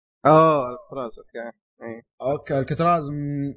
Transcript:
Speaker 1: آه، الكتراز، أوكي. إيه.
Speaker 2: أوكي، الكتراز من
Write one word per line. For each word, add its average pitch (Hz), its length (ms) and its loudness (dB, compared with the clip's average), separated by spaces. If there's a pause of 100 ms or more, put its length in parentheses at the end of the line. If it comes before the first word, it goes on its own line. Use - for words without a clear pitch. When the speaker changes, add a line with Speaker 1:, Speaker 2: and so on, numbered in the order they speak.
(260)
Speaker 1:
آه، 151 440 6
الكتراز، 123 480 -10
أوكي. - 200 -18 (440)
إيه. 113 200 -12 (200)
Speaker 2:
أوكي، 143 360 -4
الكتراز 156 520 -2
من 143 460 -6